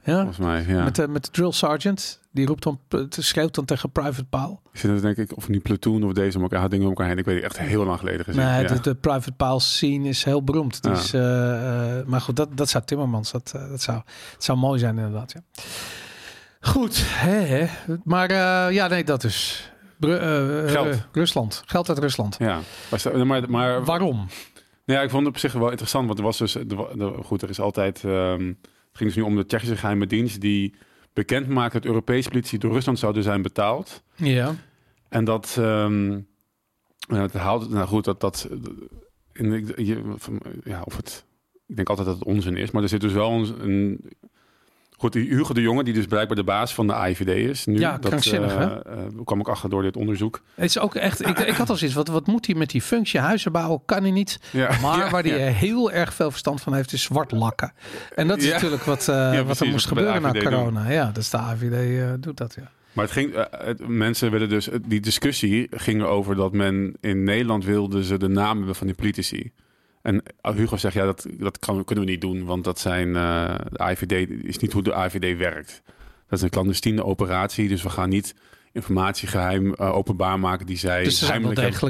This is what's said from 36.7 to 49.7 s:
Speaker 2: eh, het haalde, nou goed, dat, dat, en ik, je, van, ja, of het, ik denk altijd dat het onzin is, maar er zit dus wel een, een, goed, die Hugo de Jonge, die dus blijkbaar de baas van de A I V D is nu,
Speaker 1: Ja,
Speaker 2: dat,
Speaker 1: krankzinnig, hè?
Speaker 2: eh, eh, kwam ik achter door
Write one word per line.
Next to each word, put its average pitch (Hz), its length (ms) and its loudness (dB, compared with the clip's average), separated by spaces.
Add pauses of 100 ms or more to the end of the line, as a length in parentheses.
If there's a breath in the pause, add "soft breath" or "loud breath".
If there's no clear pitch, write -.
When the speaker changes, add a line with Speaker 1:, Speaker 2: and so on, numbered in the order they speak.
Speaker 2:
eh, 104 140 0
het 95 120 -2
haalde, 104 360 0
nou 101 180 0
goed, 104 180 2
dat, 98 160 -2
dat, - 260 -2 (840)
en 110 200 0
ik, 110 260 -4
je, 107 380 -2
van, 107 240 -10 (220)
ja, 92 200 -10
of - 140 -10
het, - 280 -12 (420)
ik - 80 -12
denk - 140 0
altijd 98 180 0
dat 92 80 0
het 87 120 -8
onzin 92 300 0
is, 101 140 -4
maar 110 120 2
er 101 60 2
zit 101 120 0
dus 101 120 2
wel 104 180 4
een, 113 240 0 (140)
een, 98 400 0 (880 soft breath)
goed, 117 160 -2
die 117 140 0
Hugo 143 260 2
de 120 80 2
Jonge, 117 220 2
die 120 100 0
dus 107 120 2
blijkbaar 107 300 0
de 101 80 0
baas 101 300 0
van 107 140 0
de 104 60 2
A 101 160 0
I 92 60 0
V 101 100 -2
D - 20 0
is 117 380 0
nu, 107 140 2
Speaker 1:
Ja, 165 120 2
Speaker 2:
dat, 127 140 -4
Speaker 1:
krankzinnig, 151 520 2
hè? - 240 0
Speaker 2:
eh, - 240 -12
eh, - 20 -8 (160)
kwam 101 160 0
ik 101 80 -2
achter 110 220 -4
door 98 120 2